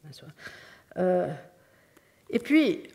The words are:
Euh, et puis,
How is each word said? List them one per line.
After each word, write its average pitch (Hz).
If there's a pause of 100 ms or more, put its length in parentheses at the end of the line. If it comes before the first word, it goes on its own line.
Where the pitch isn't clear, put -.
(1000)
Euh, 180 (1000)
et -
puis, 285 (120)